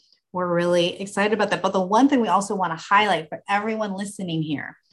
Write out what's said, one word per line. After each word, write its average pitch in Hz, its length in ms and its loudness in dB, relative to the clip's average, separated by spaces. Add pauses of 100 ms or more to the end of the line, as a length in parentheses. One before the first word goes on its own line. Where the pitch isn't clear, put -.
(320)
we're 180 200 -2
really 175 480 2
excited 202 320 -2
about 208 180 0
that. 175 120 -2
But 196 100 0
the 196 80 2
one 214 300 4
thing 269 100 2
we 214 80 0
also 196 260 0
wanna 175 220 -2
highlight 196 540 2
for - 180 -12
everyone 208 460 -2
listening 185 480 -6
here 151 340 -6 (160)